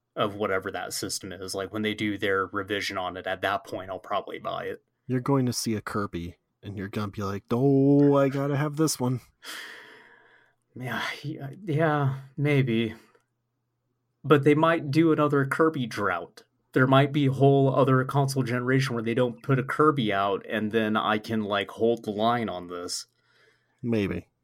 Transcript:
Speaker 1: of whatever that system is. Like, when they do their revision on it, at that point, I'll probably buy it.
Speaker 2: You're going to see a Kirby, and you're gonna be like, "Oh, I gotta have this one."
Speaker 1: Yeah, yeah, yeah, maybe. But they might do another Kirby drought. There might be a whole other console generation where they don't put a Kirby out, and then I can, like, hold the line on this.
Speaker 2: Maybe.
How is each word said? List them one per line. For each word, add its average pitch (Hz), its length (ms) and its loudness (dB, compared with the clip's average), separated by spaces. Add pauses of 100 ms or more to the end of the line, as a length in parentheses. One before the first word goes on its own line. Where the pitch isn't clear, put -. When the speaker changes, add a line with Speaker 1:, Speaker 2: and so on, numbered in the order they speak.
(160)
Speaker 1:
of 107 180 -2
whatever 98 360 -2
that 92 220 -8
system 95 400 -8
is. 92 220 -10
Like, 95 180 -6
when 107 100 -4
they 107 120 -2
do 104 240 -4
their 98 280 0
revision 101 520 -6
on 90 180 -6
it, 90 100 -12
at 92 160 -6
that 98 220 -2
point, 98 260 -10
I'll 92 80 -8
probably 90 400 -8
buy 90 260 -8
it. - 180 -10 (240)
Speaker 2:
You're 127 140 -2
going 135 260 0
to 120 60 0
see 117 220 -4
a 104 60 -4
Kirby, 90 560 -8 (260)
and 98 140 -12
you're 98 120 -8
gonna 104 240 -6
be 104 100 -8
like, 98 280 -6
"Oh, 139 680 6
I 139 120 4
gotta 139 280 -2
have 147 200 -2
this 156 240 0
one." 127 200 -2 (1500)
Speaker 1:
Yeah, 120 280 -8 (200)
yeah, 143 260 -10 (160)
yeah, 147 500 2 (220)
maybe. 131 580 2 (1300)
But 139 220 4
they 147 100 6
might 160 360 2
do 160 220 4
another 147 340 2
Kirby 156 400 0
drought. 95 560 -6 (300)
There 131 140 6
might 135 260 6
be 143 140 2
a 131 60 4
whole 135 420 4
other 131 300 4
console 135 380 0
generation 123 520 0
where 113 80 -2
they 113 120 -2
don't 120 280 0
put 135 160 2
a 120 60 0
Kirby 139 480 2
out, 98 360 0
and 107 220 -2
then 107 260 2
I 107 220 2
can, 110 240 -4
like, 101 280 -2
hold 113 340 0
the 110 60 -6
line 110 380 0
on 90 200 -8
this. 90 380 -10 (760)
Speaker 2:
Maybe. 107 460 -2 (160)